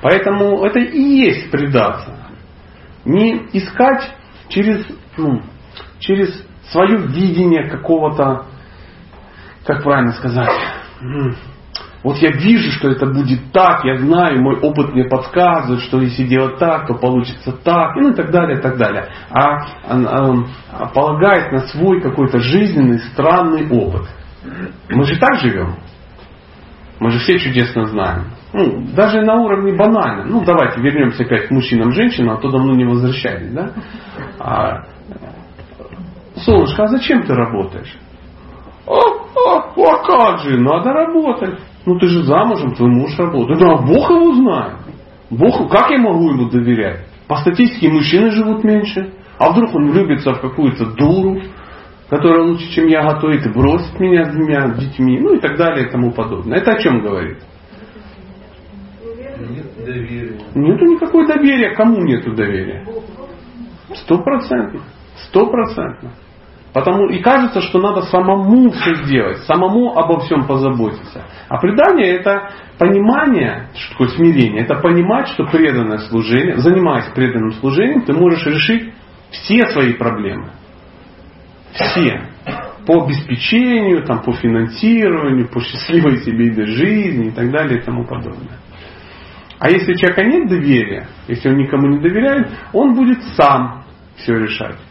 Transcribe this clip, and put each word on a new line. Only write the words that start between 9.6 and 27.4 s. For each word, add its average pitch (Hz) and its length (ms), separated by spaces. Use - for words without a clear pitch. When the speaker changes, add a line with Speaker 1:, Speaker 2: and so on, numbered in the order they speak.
Speaker 1:
как 143 180
правильно 135 300
сказать, 120 380
м, 131 340
вот 135 140
я 156 140
вижу, 165 420
что - 180
это 131 160
будет 131 460
так, 185 320
я 131 140
знаю, 151 440
мой 131 140
опыт 147 360
мне 127 120
подсказывает, 131 760
что 131 180
если 127 240
делать 131 340
так, 160 300
то 120 60
получится 127 580
так, 165 420
ну 269 160
и - 40
так - 180
далее, 160 260
и - 20
так 127 160
далее. 104 320
А, 131 100
а, 147 260
а, 127 460
а 117 140
полагаясь 151 680
на 131 160
свой 175 320
какой-то 131 400
жизненный 139 580
странный 160 720
опыт. 87 380
Мы 131 140
же 160 140
так 269 200
живём. 92 380
Мы 113 120
же 120 100
все 180 180
чудесно 123 480